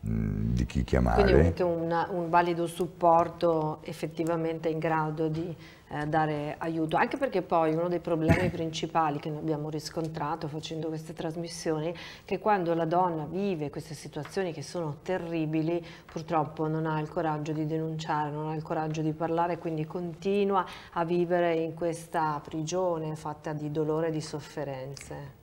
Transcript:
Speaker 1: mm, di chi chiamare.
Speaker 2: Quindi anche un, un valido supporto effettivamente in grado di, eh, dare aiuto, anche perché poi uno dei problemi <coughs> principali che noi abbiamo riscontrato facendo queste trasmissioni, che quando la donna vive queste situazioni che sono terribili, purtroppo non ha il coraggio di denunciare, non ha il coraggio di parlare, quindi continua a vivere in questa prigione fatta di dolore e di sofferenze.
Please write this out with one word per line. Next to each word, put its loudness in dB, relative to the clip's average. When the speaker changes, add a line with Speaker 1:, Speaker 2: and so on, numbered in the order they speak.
Speaker 1:
mm, -2
di 2
chi 0
chiamare. 4
Speaker 2:
Quindi 8
anche 0
un, 0
un -2
valido 4
supporto 4
effettivamente -2
in -2
grado 0
di, -2
eh, -4
dare 0
aiuto, -2
anche 2
perché 0
poi 2
uno 0
dei 0
problemi 2
<coughs> -2
principali -2
che -6
noi -4
abbiamo -2
riscontrato -4
facendo -6
queste -8
trasmissioni, -4
che -4
quando 4
la 2
donna 2
vive -2
queste -10
situazioni -4
che -8
sono -4
terribili, 0
purtroppo 0
non 0
ha 0
il -2
coraggio -2
di 0
denunciare, -2
non -4
ha -2
il -4
coraggio -2
di 0
parlare, 0
quindi -2
continua 2
a 2
vivere 4
in 0
questa 0
prigione -2
fatta -6
di -4
dolore 2
e 2
di -2
sofferenze. -8